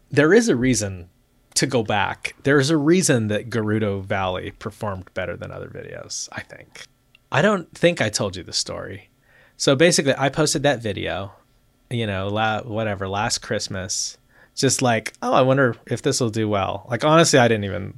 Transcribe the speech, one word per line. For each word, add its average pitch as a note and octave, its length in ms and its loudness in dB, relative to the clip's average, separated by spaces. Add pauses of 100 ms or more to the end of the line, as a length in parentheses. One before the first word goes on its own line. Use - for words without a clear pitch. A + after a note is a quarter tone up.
(100)
there D3 220 6
is A#3 160 6
a E3 80 4
reason G2+ 520 -2 (460)
to - 120 0
go B2+ 160 0
back. G#2 520 -2 (100)
There C#3+ 160 4
is C3+ 100 2
a E3 60 2
reason D3 520 2
that G#2 220 -4
Gerudo G#2+ 520 -2
Valley F#2+ 500 -4
performed G2+ 640 -10
better F2+ 220 -6
than F#2+ 140 -12
other F#2 180 -12
videos, - 640 -14
I - 100 -12
think. - 420 -20 (480)
I C3+ 100 2
don't G3 340 0
think E3+ 240 2
I A2 80 0
told G2+ 280 -4
you F2+ 60 -10
the - 100 -16
story. F2+ 580 -8 (460)
So - 180 2
basically, D3 420 4
I C#3 120 2
posted D3 340 -2
that C3+ 180 2
video, F#2+ 520 -6 (580)
you A#2 160 -2
know, G2 220 -2
la-, G#2+ 340 0
whatever, G#2 460 -4
last G#2 300 -2
Christmas. - 800 -6 (400)
Just - 260 0
like, A#2 400 0
"Oh, B3 100 -2
I A3 100 4
wonder C3 340 2 (100)
if - 160 -6
this C#3 180 0
will B2 80 0
do G#2+ 200 -2
well." G2 420 -2
Like, A#2+ 140 -4
honestly, D#3 340 6
I A#2+ 100 8
didn't A2 160 2
even F#2+ 340 -6